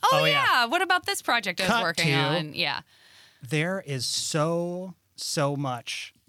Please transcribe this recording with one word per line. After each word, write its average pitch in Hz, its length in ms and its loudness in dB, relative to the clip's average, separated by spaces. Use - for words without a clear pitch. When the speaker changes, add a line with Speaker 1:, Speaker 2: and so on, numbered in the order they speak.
Speaker 1:
"Oh, 427 80 4
Speaker 2:
Oh, - 140 4
yeah. - 60 4
Speaker 1:
yeah, 262 220 4
what 320 160 0
about 370 240 0
this 403 160 -4
project 220 400 0
I - 20 0
was 185 80 2
Speaker 2:
Cut 240 120 2
Speaker 1:
working 165 240 0
Speaker 2:
to 143 60 4
Speaker 1:
on?" 151 400 0
Yeah. 147 280 -2
Speaker 2:
There 165 380 -2
is 135 180 -4
so, 170 920 -2
so 143 400 -2
much 131 560 -6